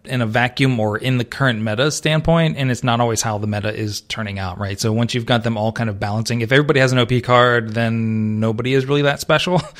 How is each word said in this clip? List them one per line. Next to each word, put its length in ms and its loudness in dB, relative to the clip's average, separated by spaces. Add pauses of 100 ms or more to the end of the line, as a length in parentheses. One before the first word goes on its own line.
in 160 -2
a 40 0
vacuum 540 0
or 180 -2
in 200 -2
the 80 -2
current 360 -2
meta 300 0
standpoint, 640 0
and 160 -2
it's 140 -4
not 160 2
always 200 0
how 160 -2
the 100 -4
meta 300 -4
is 220 -4
turning 400 -8
out, 180 -6
right? 220 -6
So 140 0
once 200 0
you've 120 -2
got 180 2
them 140 -2
all 160 -2
kind 160 -2
of 100 -6
balancing, 400 -2
if 140 0
everybody 260 4
has 140 4
an 60 4
O 60 4
P 140 2
card, 540 4
then 680 0
nobody 340 0
is 120 2
really 160 0
that 180 2
special, 420 0 (180)